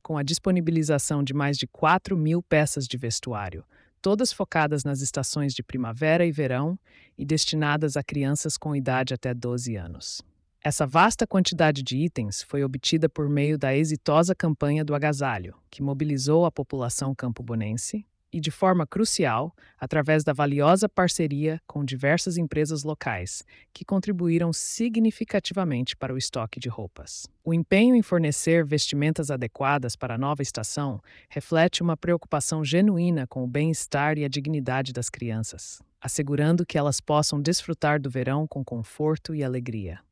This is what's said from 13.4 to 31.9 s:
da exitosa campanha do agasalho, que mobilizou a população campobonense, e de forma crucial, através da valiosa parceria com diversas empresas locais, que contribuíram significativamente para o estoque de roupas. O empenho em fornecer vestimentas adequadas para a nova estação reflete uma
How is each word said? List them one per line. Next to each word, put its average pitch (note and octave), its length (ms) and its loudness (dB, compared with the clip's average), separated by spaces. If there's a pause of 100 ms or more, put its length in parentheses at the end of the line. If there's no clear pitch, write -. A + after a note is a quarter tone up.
da C3+ 220 2
exitosa D#3+ 560 2
campanha D3+ 500 0
do D3 120 -2
agasalho, C3+ 580 -2 (160)
que - 140 -8
mobilizou C#3+ 600 2
a D#3+ 80 2
população C3+ 640 -4
campobonense, A#2 880 -4 (320)
e E3+ 40 -4
de D3+ 100 -2
forma F3+ 380 2
crucial, D#3+ 680 0 (220)
através D3+ 460 2
da D3+ 100 2
valiosa D3 560 4
parceria D#3 800 0
com D3 180 -4
diversas C#3 500 0
empresas D#3 480 -2
locais, A2+ 600 -6 (280)
que - 140 -16
contribuíram F3 680 0
significativamente G3 1400 0
para C3 160 -6
o C3 60 -4
estoque B2 420 -6
de B2 80 -8
roupas. - 640 -12 (140)
O E3 100 0
empenho G3+ 420 6
em A3+ 60 6
fornecer E3 640 2
vestimentas D3 640 0
adequadas C3 680 -2
para A#2+ 200 -6
a - 20 -4
nova C#3+ 240 -2
estação C3 580 -4 (300)
reflete E3 540 0
uma E3 120 2